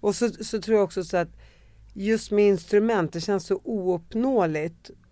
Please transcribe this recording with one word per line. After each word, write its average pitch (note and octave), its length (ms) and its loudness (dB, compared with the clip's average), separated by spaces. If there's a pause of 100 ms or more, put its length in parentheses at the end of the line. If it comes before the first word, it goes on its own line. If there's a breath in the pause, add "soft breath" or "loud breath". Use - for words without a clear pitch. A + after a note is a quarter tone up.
Och G3+ 140 0
så, A#3+ 160 0
så A3 300 -8
tror G#3+ 160 2
jag G3+ 80 4
också F3+ 200 -6
så F3+ 120 -4
att F3 120 0 (640 soft breath)
just A3 380 -2
med G#3 180 6
instrument, G3+ 640 2
det E3+ 80 -8
känns F#3+ 260 -2
så F#3+ 180 -2
ouppnåeligt F#3 1300 -2 (220)